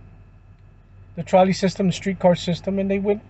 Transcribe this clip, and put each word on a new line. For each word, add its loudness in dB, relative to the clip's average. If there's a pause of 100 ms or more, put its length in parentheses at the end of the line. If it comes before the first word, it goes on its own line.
(1160)
the -8
trolley 4
system, -2
the 2
streetcar 0
system, -4
and -2
they 0
went -2